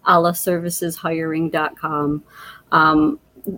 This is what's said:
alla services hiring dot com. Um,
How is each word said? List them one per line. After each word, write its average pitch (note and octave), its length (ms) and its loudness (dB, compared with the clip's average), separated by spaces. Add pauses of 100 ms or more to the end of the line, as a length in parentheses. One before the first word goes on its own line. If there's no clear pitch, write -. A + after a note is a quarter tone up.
alla F3 260 4
services F3 600 -4
hiring D#3+ 540 -4
dot D3+ 280 -4
com. D3 460 -2 (480)
Um, D#3 480 4 (380)